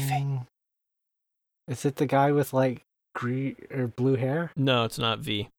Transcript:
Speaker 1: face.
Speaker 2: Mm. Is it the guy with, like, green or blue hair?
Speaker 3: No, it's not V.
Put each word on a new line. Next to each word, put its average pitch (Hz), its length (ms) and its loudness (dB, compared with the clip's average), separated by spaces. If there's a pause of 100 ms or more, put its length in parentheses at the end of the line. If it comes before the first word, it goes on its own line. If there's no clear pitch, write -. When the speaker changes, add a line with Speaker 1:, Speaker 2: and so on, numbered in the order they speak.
Speaker 1:
face. 139 160 0
Speaker 2:
Mm. 135 220 -4 (1200)
Is 131 180 -6
it 139 120 0
the 151 80 2
guy 139 260 4
with, 143 220 2
like, 131 280 2 (340)
green 127 400 -4 (180)
or 127 140 -2
blue 127 280 2
hair? 135 420 -2
Speaker 3:
No, 131 280 4
it's - 140 -6
not 113 200 0
V. 107 400 -4